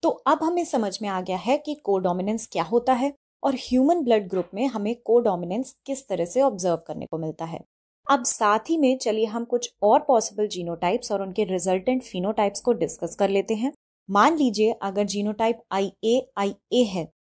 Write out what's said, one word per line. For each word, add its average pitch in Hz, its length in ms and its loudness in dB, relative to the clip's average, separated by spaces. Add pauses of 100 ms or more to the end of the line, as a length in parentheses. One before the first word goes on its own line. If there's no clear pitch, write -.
तो 330 80 2
अब 302 340 0
हमें 339 220 0
समझ 208 360 0
में 208 80 -4
आ 190 120 -2
गया 180 160 -4
है 220 200 0
कि 294 180 -6
कोडोमिनेंस 190 760 -2
क्या 170 120 -2
होता 240 300 2
है 269 200 0 (300)
और 277 120 0
ह्यूमन 277 480 2
ब्लड 220 240 2
ग्रुप 185 260 -4
में 226 140 -2
हमें 220 280 -4
कोडोमिनेंस 214 800 0 (100)
किस 269 220 -4
तरह 170 180 -2
से 240 160 0
ऑब्जर्व 185 360 0
करने 160 280 -10
को - 120 -8
मिलता 160 280 -8
है। 160 140 -10 (520)
अब 269 120 2
साथ 214 360 4
ही 320 180 -2
में 262 200 4
चलिए 220 280 0
हम 226 200 -6
कुछ 233 360 -4
और 220 180 6
पॉसिबल 220 480 0
जीनोटाइप्स 180 640 -4
और 196 100 -2
उनके 190 220 -4
रिजल्टेंट 185 600 0
फिनोटाइप्स 202 580 -2
को 247 120 2
डिस्कस 170 420 -4
कर 196 140 0
लेते 196 240 0
हैं। 233 200 -2 (360)
मान 220 280 4
लीजिए 220 340 2
अगर 196 320 -4
जीनोटाइप 208 680 -2
आईए 202 680 0
आईए 202 460 0
है, 190 280 -4 (100)